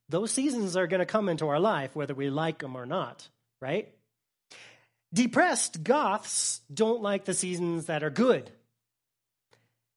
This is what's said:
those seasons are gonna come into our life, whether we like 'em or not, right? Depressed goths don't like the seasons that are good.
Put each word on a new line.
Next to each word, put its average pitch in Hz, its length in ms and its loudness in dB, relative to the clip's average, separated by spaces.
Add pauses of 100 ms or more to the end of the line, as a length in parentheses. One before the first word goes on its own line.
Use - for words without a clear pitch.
those 196 220 0
seasons 240 440 0
are 185 120 2
gonna 180 180 2
come 202 240 0
into 156 180 0
our 147 120 2
life, 165 360 0
whether 143 200 -4
we 139 160 -2
like 156 320 -2
'em 131 120 -10
or 123 120 -10
not, 139 420 -6 (320)
right? 160 320 -4 (1200)
Depressed 233 680 2
goths 220 800 0 (100)
don't 220 300 0
like 202 240 -2
the 190 100 -2
seasons 170 520 -2
that 151 160 -2
are 151 60 0
good. 180 420 2 (1500)